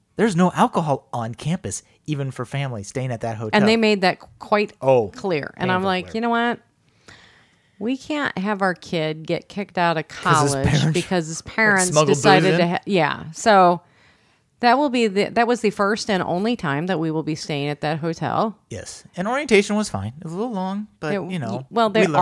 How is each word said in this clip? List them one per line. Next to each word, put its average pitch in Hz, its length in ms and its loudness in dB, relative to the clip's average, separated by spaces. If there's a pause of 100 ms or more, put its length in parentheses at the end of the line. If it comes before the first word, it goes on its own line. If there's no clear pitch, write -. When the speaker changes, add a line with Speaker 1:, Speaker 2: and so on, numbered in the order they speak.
(160)
Speaker 1:
There's 202 200 2
no 180 180 4
alcohol 160 580 0
on 117 220 -6
campus, 147 480 -6 (240)
even 139 240 -4
for 123 160 -8
families 127 420 -6
staying 127 240 -6
at 113 80 -6
that 113 160 -6
hotel. 113 240 0
Speaker 2:
And 202 80 4
they 226 80 4
made 214 240 2
that 185 200 0
qu-, - 80 -20 (100)
quite 208 420 -2
Speaker 1:
Oh, 127 340 4
Speaker 2:
clear. 170 440 -4
And 180 100 -2
Speaker 1:
made 185 60 2
Speaker 2:
I'm 185 80 0
Speaker 1:
it 190 40 -2
Speaker 2:
like, 185 200 0
Speaker 1:
clear. - 100 -10
Speaker 2:
"You 226 60 -4
know 233 80 0
what? 233 300 -2 (1160)
We 233 180 -4
can't 294 420 -6
have 196 240 -2
our 185 120 2
kid 156 520 -4
get 165 220 -4
kicked - 280 -10
out 170 200 2
of 156 100 -4
Speaker 1:
'Cause 165 360 0
his 139 100 2
Speaker 2:
college 139 160 0
Speaker 1:
parents 156 260 2
Speaker 2:
because 175 320 -2
his 160 120 -10
Speaker 1:
smuggled - 180 -16
Speaker 2:
parents 196 340 4
Speaker 1:
booze 156 160 4
Speaker 2:
decided 175 480 6
Speaker 1:
in? 175 60 4
Speaker 2:
to." 170 80 4
Ha-, 180 180 -2
yeah. 156 460 0
So 185 500 6 (800)
that 247 180 4
will 294 120 2
be 233 180 2
the, 196 220 0
that 226 180 0
was 240 140 0
the 208 80 2
first 202 380 -2
and 185 140 0
only 202 320 -2
time 151 320 -4
that 180 140 -2
we 165 100 -2
will 156 140 -2
be 151 100 -4
staying 143 360 -6
at 147 100 -8
that 156 180 -2
hotel. 165 580 -4 (140)
Speaker 1:
Yes. - 320 -14 (140)
And 180 100 -6
orientation 226 480 2
was 214 140 -2
fine. 101 300 -6
It 170 60 -18
was 160 80 -10
a 170 40 -8
little 240 160 -6
long, 196 340 -6 (140)
but, 160 140 -4
Speaker 2:
It, 196 140 -4
Speaker 1:
you 185 120 -6
know, 120 300 -8
Speaker 2:
well, 220 200 0
they 214 120 4
Speaker 1:
we 196 40 4
lear- 156 160 2